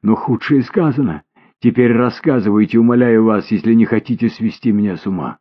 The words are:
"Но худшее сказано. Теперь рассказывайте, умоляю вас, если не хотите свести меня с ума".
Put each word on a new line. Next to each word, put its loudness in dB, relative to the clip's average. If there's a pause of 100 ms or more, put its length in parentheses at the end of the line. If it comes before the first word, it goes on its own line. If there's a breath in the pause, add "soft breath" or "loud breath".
"Но 2
худшее -2
сказано. -2 (400 soft breath)
Теперь 2
рассказывайте, 0
умоляю 4
вас, 0
если 0
не 4
хотите -2
свести -4
меня -2
с -10
ума". -8